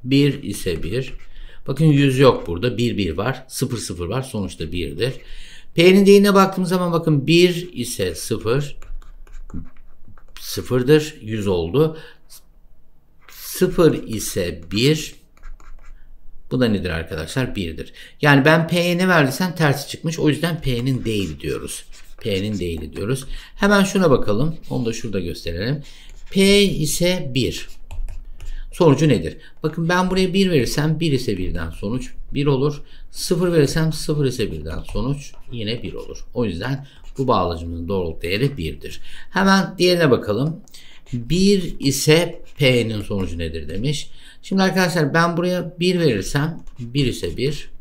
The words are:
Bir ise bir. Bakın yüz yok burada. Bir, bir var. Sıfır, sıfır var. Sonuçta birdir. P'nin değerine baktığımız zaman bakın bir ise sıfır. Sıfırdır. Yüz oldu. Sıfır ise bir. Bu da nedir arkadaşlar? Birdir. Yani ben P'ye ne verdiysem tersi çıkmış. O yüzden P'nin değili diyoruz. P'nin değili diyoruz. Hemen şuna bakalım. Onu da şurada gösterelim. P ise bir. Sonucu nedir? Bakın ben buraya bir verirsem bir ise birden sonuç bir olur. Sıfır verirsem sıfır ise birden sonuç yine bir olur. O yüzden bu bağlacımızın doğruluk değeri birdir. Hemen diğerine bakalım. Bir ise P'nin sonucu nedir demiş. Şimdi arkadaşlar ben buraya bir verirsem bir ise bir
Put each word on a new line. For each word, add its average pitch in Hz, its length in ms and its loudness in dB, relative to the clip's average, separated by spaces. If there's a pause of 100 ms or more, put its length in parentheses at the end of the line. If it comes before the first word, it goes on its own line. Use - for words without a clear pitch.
Bir 139 380 2
ise 90 400 -4
bir. 120 300 -4 (540)
Bakın 131 180 0
yüz 143 340 6
yok 131 280 6
burada. 101 320 -2
Bir, 117 180 0
bir 87 200 -2
var. 117 320 -4
Sıfır, 123 300 -4
sıfır 87 280 -8
var. 120 160 -4
Sonuçta 92 500 -6
birdir. 82 400 -4 (640)
P'nin 185 320 8
değerine 202 280 8
baktığımız 190 360 4
zaman 180 220 0
bakın 160 340 2
bir 170 460 4
ise 98 420 -4
sıfır. 120 600 -2 (1600)
Sıfırdır. 127 840 2
Yüz 107 240 -4
oldu. 101 520 0 (1300)
Sıfır - 720 2
ise 95 580 -4 (120)
bir. 139 420 2 (1400)
Bu 135 100 0
da 123 80 4
nedir 90 220 0
arkadaşlar? 82 680 -4
Birdir. 85 360 -6 (280)
Yani 139 240 6
ben 160 240 6
P'ye 175 300 0
ne 185 100 2
verdiysem 165 460 2
tersi 156 340 0
çıkmış. - 300 -6
O 151 100 2
yüzden 156 320 -2
P'nin 123 440 -2
değili 95 360 -2
diyoruz. 71 440 -8 (360)
P'nin 104 380 -2
değili 80 380 -6
diyoruz. 107 280 -4 (320)
Hemen 202 280 4
şuna 190 260 4
bakalım. 127 460 2 (140)
Onu 127 160 -2
da 113 60 -2
şurada 104 280 -4
gösterelim. 90 600 -6 (480)
P 196 320 6
ise 170 720 0
bir. 101 340 -2 (1040)
Sonucu 156 360 6
nedir? 82 280 0 (260)
Bakın 160 260 -4
ben 180 220 2
buraya 185 240 2
bir 190 160 4
verirsem 151 500 2
bir 165 120 2
ise 113 260 0
birden 85 320 -2
sonuç 113 400 -6 (240)
bir 143 120 0
olur. 143 360 0 (280)
Sıfır 175 420 0
verirsem 160 400 4
sıfır 151 340 -2
ise 110 260 -2
birden 78 300 -8 (100)
sonuç 135 400 -4 (200)
yine 113 300 -6
bir 80 120 -8
olur. - 300 -10 (100)
O 123 100 0
yüzden 113 420 -4 (320)
bu 131 100 0
bağlacımızın 85 600 0
doğruluk 87 340 -2
değeri 107 340 0
birdir. - 440 -8 (300)
Hemen 190 480 2
diğerine 175 320 4
bakalım. 120 500 0 (520)
Bir 175 680 2
ise 156 600 2 (160)
P'nin 117 440 2
sonucu 92 360 -4
nedir 80 300 -6
demiş. 123 420 -4 (320)
Şimdi 190 200 0
arkadaşlar 175 520 2
ben 170 220 2
buraya 175 440 -2
bir 175 200 2
verirsem 147 640 0 (160)
bir 123 280 -2
ise 87 300 -4
bir 139 340 -4 (100)